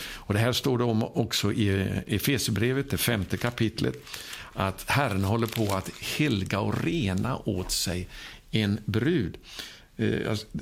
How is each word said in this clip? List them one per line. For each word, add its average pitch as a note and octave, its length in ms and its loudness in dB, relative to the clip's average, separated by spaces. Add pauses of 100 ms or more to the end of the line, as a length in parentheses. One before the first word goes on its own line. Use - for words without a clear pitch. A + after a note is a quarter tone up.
Och - 320 -4
det G2+ 60 4
här A#2+ 120 4
står B2+ 260 2
det B2 60 2
om A2+ 180 4
också - 500 0
i G#2 180 4 (360)
Efesierbrevet, A#2+ 840 0
det F#2 80 0
femte G2+ 380 0
kapitlet, A#2 580 0 (600)
att F#2+ 360 -2
Herren G#2+ 340 2
håller A2 220 2
på G#2+ 280 0
att F#2+ 160 -2 (100)
helga G#2 600 0
och G#2+ 240 0
rena A2+ 520 0
åt F#2 360 -2
sig F2+ 360 -2 (420)
en G#2 340 2
brud. A2 540 2 (580)
Eh, A2 240 2
jag A2 180 0 (240)